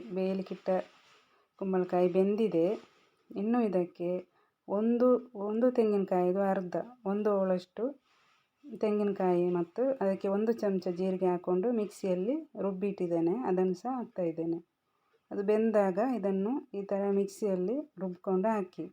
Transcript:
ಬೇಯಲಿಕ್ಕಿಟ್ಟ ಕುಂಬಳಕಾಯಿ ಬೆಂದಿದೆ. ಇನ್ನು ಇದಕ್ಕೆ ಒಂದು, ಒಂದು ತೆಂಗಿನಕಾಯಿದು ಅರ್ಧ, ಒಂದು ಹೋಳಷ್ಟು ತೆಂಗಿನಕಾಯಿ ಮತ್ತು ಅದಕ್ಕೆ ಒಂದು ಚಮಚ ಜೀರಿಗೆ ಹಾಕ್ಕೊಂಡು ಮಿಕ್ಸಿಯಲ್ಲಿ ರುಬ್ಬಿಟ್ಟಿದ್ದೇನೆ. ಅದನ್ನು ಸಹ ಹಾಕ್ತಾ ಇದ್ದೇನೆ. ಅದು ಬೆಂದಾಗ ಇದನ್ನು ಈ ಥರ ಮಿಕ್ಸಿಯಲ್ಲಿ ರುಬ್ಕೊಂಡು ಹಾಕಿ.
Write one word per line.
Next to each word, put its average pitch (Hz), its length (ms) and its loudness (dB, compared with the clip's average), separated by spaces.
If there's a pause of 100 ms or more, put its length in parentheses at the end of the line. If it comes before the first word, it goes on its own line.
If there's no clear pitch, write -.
(120)
ಬೇಯಲಿಕ್ಕಿಟ್ಟ 190 560 -4 (920)
ಕುಂಬಳಕಾಯಿ 185 480 2
ಬೆಂದಿದೆ. 190 580 2 (600)
ಇನ್ನು 220 320 0
ಇದಕ್ಕೆ 180 480 -2 (580)
ಒಂದು, 233 400 2 (320)
ಒಂದು 214 320 0
ತೆಂಗಿನಕಾಯಿದು 196 720 2
ಅರ್ಧ, 190 320 -2 (300)
ಒಂದು 208 260 0
ಹೋಳಷ್ಟು 190 520 0 (800)
ತೆಂಗಿನಕಾಯಿ 202 880 2
ಮತ್ತು 175 320 -2 (140)
ಅದಕ್ಕೆ 196 320 0
ಒಂದು 220 240 0
ಚಮಚ 196 340 0
ಜೀರಿಗೆ 185 400 0
ಹಾಕ್ಕೊಂಡು 180 440 0
ಮಿಕ್ಸಿಯಲ್ಲಿ 202 640 -2 (260)
ರುಬ್ಬಿಟ್ಟಿದ್ದೇನೆ. 185 720 0 (100)
ಅದನ್ನು 185 320 2
ಸಹ 247 200 -6
ಹಾಕ್ತಾ 226 280 -6
ಇದ್ದೇನೆ. 165 360 -4 (720)
ಅದು 202 120 -4
ಬೆಂದಾಗ 208 560 2 (160)
ಇದನ್ನು 196 380 -2 (180)
ಈ 202 120 -8
ಥರ 196 280 -4
ಮಿಕ್ಸಿಯಲ್ಲಿ 196 680 -2 (220)
ರುಬ್ಕೊಂಡು 185 500 -2
ಹಾಕಿ. 185 440 -4